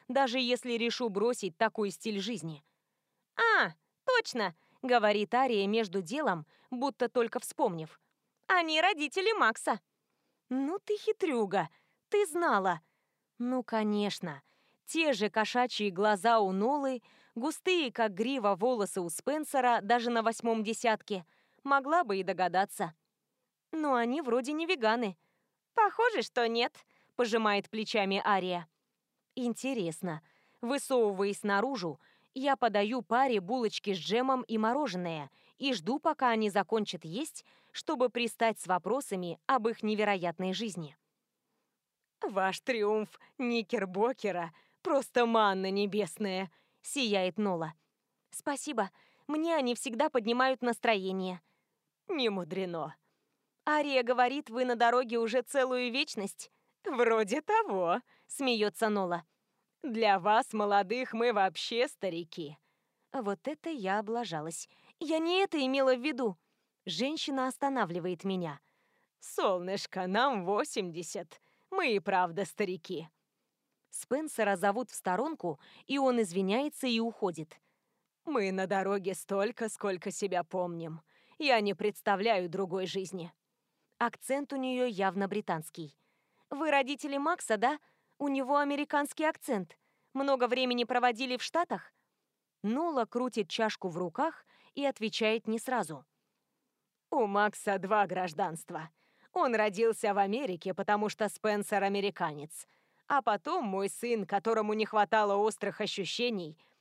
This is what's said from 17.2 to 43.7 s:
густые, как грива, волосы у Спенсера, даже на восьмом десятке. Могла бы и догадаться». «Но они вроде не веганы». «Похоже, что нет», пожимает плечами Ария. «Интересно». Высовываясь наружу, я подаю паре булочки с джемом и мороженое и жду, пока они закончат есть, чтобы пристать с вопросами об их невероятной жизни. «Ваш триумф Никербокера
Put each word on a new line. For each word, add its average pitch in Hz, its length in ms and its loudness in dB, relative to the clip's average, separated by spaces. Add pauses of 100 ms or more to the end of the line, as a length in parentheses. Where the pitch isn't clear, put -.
густые, 302 560 0
как 220 220 0
грива, 214 420 0
волосы 202 460 0
у 170 80 -4
Спенсера, 254 720 2
даже 233 280 2
на 226 140 2
восьмом 226 400 0
десятке. 208 640 -2 (380)
Могла 277 400 2
бы 202 140 -2
и 190 60 -2
догадаться». 180 680 0 (800)
«Но 302 240 2
они 240 260 0
вроде 254 320 0
не 320 120 -2
веганы». 233 520 0 (560)
«Похоже, 427 480 4
что 233 260 0
нет», 233 260 0 (420)
пожимает 214 540 2
плечами 202 560 0
Ария. 185 420 0 (680)
«Интересно». 196 880 -4 (380)
Высовываясь 220 840 0
наружу, 202 560 0 (340)
я 269 220 2
подаю 214 480 2
паре 240 360 2
булочки 208 540 -2
с 185 40 -4
джемом 240 440 0
и 220 160 -2
мороженое 180 720 -2 (280)
и 269 160 0
жду, 202 260 -2
пока 294 300 2
они 220 200 2
закончат 196 540 -2
есть, 185 420 -8 (260)
чтобы 254 380 0
пристать 226 500 0
с - 80 -12
вопросами 185 800 -2
об 247 220 2
их 226 160 -4
невероятной 190 680 0
жизни. 175 440 -8 (1200)
«Ваш 190 400 0
триумф 214 580 0 (180)
Никербокера 208 1160 -2 (280)